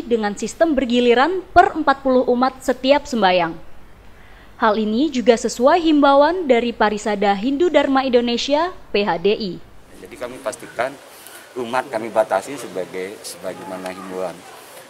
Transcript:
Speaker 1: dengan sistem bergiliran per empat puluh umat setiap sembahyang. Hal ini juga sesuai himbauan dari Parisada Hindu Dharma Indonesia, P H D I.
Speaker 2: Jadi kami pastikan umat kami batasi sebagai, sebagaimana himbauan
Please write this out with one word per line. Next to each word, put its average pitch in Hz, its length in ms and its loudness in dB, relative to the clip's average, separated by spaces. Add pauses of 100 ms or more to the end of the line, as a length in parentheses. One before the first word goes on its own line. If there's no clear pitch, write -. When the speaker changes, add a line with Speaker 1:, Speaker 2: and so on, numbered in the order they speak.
Speaker 1:
dengan 220 240 0
sistem 262 480 0
bergiliran 247 720 2
per 381 240 6
empat 294 240 0
puluh 262 320 2
umat 254 320 0
setiap 277 400 0
sembahyang. 185 480 0 (1120)
Hal 220 160 2
ini 220 320 0
juga 240 240 4
sesuai 254 480 2
himbauan 302 640 4
dari 240 240 2
Parisada 208 640 0
Hindu 277 320 0
Dharma 277 400 2
Indonesia, 247 640 0 (240)
P 208 80 0
H 170 160 -2
D 196 160 2
I. 196 180 -6 (460)
Speaker 2:
Jadi 107 160 -20
kami 123 240 -12
pastikan 135 560 -8 (640)
umat 120 320 -4
kami 113 160 -6
batasi 110 480 -2
sebagai, 92 720 -10
sebagaimana 92 640 -12
himbauan 92 480 -10 (500)